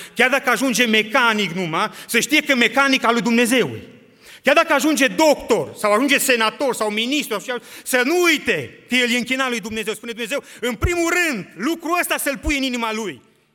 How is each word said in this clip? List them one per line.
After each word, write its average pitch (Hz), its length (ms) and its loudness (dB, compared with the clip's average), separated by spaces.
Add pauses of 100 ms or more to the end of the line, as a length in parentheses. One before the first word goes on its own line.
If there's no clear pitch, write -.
(160)
chiar 247 140 2
dacă 262 200 0
ajunge 240 360 0
mecanic 214 680 2
numai, 180 400 -4 (160)
să 233 120 2
știe 294 220 2
că 285 140 0
mecanic 254 480 2
al 233 100 4
lui 240 80 2
Dumnezeu 233 480 2
e. 110 120 -10 (640)
Chiar 285 120 4
dacă 330 180 4
ajunge 277 340 2
doctor 247 680 2
sau 208 180 0
ajunge 269 240 2
senator 226 580 0
sau 214 140 -2
ministru, 226 500 -4
sau, 247 220 -8 (220)
să 247 220 0
nu 339 160 2
uite 220 680 -2
că 247 80 -2
el 247 160 2
e 240 60 2
închinat 254 320 -2
lui 240 100 -4
Dumnezeu. 220 340 -8
Spune 220 180 -12
Dumnezeu: 233 320 -6 (160)
"În 240 160 -4
primul 339 380 0
rând, 320 420 -2
lucrul 320 440 -4
ăsta 320 180 -2
să-l 277 200 -4
pui 302 200 -4
în 262 60 -2
inima 240 300 -4
lui. 190 280 -8 (340)